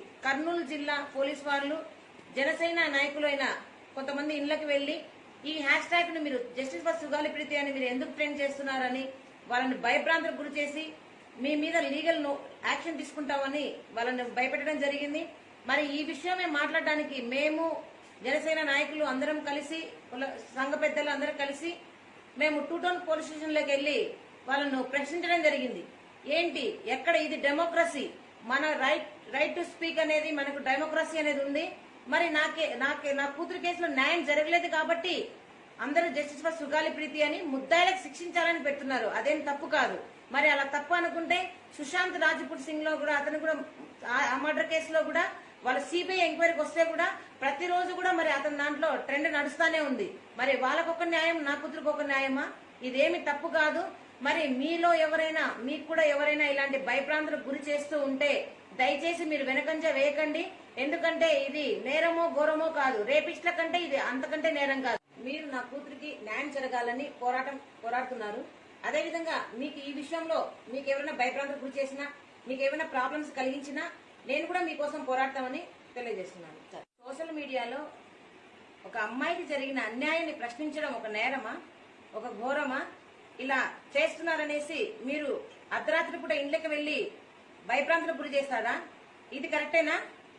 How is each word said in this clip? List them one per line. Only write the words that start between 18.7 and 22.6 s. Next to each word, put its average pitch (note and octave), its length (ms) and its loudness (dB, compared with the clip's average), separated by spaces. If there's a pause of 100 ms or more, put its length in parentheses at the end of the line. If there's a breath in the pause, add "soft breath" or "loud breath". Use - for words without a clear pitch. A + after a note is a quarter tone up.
అందరం C#4+ 360 0
కలిసి, D4 400 -4 (300)
కుల-, C4 240 -6 (220)
సంఘ C4+ 260 0
పెద్దలు D4 280 2
అందరం C#4+ 260 -2
కలిసి C#4+ 400 -4 (600)
మేము D4 220 2